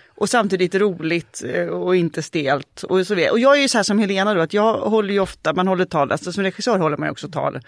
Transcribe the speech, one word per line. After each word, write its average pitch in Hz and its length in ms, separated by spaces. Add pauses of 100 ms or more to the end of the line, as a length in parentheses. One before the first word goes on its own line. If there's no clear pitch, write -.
(180)
Och 208 120
samtidigt 190 460
roligt, 170 680 (100)
eh, 175 140
och 180 280
inte 165 280
stelt. 139 600
Och 185 240
så 202 80
vidare. 160 160
Och 240 80
jag 277 180
är 285 40
ju 277 60
så 240 100
här 202 60
som 208 160
Helena 202 340
då, 170 80
att 160 120
jag 214 240
håller 208 360
ju 196 60
ofta, 170 340
man 185 140
håller 185 180
tal, 143 260
alltså 156 200
som 196 120
regissör 185 360
håller 151 180
man 156 100
ju 151 40
också - 180
tal. 143 380